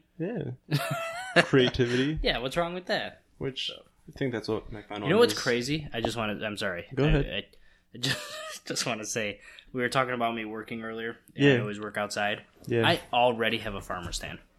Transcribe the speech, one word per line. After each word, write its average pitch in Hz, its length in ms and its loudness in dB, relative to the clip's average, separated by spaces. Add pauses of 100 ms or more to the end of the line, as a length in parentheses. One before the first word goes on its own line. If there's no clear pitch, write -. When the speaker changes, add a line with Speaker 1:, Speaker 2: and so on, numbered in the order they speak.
(180)
Speaker 1:
Yeah. 165 340 -4 (180)
Speaker 2:
<laughs> 147 100 2 (580)
Speaker 1:
Creativity. 131 840 4
Speaker 2:
Yeah, 165 160 0
what's 131 180 -6
wrong 170 160 -2
with 185 120 -8
that? 120 360 -4 (160)
Speaker 1:
Which, 139 300 -6
Speaker 2:
So. - 60 -8 (340)
Speaker 1:
I - 100 -18
think 135 140 0
that's 110 160 -4
what 107 240 -4
my 107 120 -10
final 104 240 -6
Speaker 2:
You 156 60 4
know 214 60 6
what's 240 140 6
Speaker 1:
one - 60 -2
is. - 40 -6
Speaker 2:
crazy? 131 500 0
I 120 80 -2
just 113 140 -2
wanna, 107 300 -4
I'm 104 120 -4
sorry. 90 360 -4
Speaker 1:
Go 131 100 2
Speaker 2:
I, 151 40 6
Speaker 1:
ahead. 156 180 4
Speaker 2:
I, 95 120 -6 (580)
I - 40 -12
just, 123 180 0 (260)
<laughs> - 240 -12
just - 180 -2
wanna 107 200 -2
say, 104 340 -2 (340)
we 127 80 -2
were 120 80 2
talking 127 240 2
about 117 220 0
me 110 100 -4
working 110 380 -8
earlier. 113 340 -6 (180)
And 139 100 4
Speaker 1:
Yeah. 139 100 10
Speaker 2:
I 120 40 4
always 104 200 -4
work 107 180 -6
outside. 104 460 0 (240)
Speaker 1:
Yeah. 120 200 4
Speaker 2:
I 165 140 4 (100)
already 113 480 4
have 107 160 -6
a 95 60 -6
farmer 90 300 -8
stand. - 280 -8 (200)